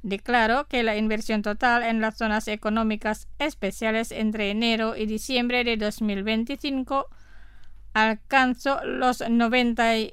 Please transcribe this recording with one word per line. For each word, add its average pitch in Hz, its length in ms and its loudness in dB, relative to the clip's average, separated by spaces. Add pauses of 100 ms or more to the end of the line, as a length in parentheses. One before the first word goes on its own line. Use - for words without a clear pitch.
declaró 233 640 2
que 247 160 0
la 220 140 0
inversión 214 460 0
total 240 400 2
en 226 180 0
las 220 180 -2
zonas 214 300 -2
económicas 214 800 -2 (100)
especiales 226 760 -2
entre 214 380 0
enero 226 460 0
y 220 100 -4
diciembre 240 580 0
de 233 120 0
dos 208 260 -2
mil 202 220 -2
veinticinco 262 840 -2 (840)
alcanzó 254 920 2
los 254 440 0
noventa 233 640 4 (200)